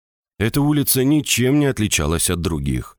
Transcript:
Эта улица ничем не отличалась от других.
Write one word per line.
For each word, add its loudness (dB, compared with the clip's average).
Эта -2
улица 2
ничем 2
не 2
отличалась 0
от -2
других. -4